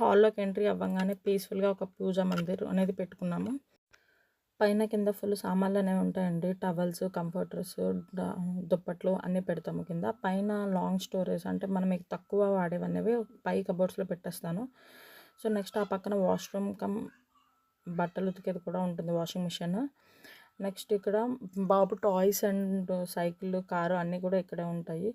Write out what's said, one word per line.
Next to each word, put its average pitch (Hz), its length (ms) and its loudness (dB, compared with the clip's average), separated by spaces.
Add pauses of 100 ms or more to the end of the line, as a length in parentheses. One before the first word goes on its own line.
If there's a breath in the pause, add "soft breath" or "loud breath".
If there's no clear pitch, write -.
హాల్లోకి 208 420 6
ఎంట్రీ 196 260 0
అవ్వంగానే 190 540 0
పీస్‌ఫుల్‌గా 196 480 0
ఒక 190 140 -2 (120)
పూజా 190 280 0
మందిర్ 180 440 -2
అనేది 190 300 2
పెట్టుకున్నాము. 180 520 -4 (1120 soft breath)
పైన 214 240 6
కింద 208 320 0
ఫుల్ 202 200 0
సామాన్లు 196 440 2
అనేవి 190 220 2
ఉంటాయండి, 180 460 0 (120)
టవల్స్, 175 440 0 (120)
కంఫర్టర్స్, 175 580 -4 (400)
ద-, 180 180 -2 (360)
దుప్పట్లు 180 440 0 (100)
అన్నీ 180 200 0
పెడతాము 170 420 -4
కింద. 170 200 -4 (180)
పైన 196 280 0 (260)
లాంగ్ 185 280 0
స్టోరేజ్, 180 420 -2
అంటే 185 220 -2
మనం 185 300 2 (160)
తక్కువ 202 420 2
వాడేవనేవి 180 580 0 (280)
పై - 140 0 (120)
కబోర్డ్స్‌లో 185 380 0
పెట్టేస్తాను. 175 580 -6 (720 loud breath)
So 226 100 -4
నెక్స్ట్ 208 300 -2
ఆ 208 160 2
పక్కన 202 300 -2
వాష్‌రూమ్ 196 460 0 (120)
కమ్ 196 160 -2 (880)
బట్టలు 175 480 -2
ఉతికేది 180 340 -4
కూడా 180 200 -2
ఉంటుంది, 170 320 -2
వాషింగ్ 180 280 -4
మిషన్. 175 320 -2 (800 loud breath)
నెక్స్ట్ 196 320 -6
ఇక్కడ 202 240 2 (540)
బాబు 196 240 6 (100)
టాయ్స్ 196 380 4
and 196 460 0 (200)
సైకిల్, 175 440 -2 (160)
కారు 175 260 0
అన్నీ 175 260 0
కూడా 185 180 0
ఇక్కడే 175 280 -4
ఉంటాయి. 170 480 -4